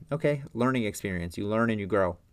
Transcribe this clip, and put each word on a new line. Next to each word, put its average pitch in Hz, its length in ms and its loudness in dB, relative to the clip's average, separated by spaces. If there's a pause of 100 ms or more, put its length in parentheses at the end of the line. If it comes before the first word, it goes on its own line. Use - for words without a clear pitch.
(100)
Okay, 147 320 0 (120)
learning 123 300 2
experience. 92 540 -4
You 101 80 -4
learn 113 240 2
and 110 80 0
you 101 80 -4
grow. 92 300 2 (160)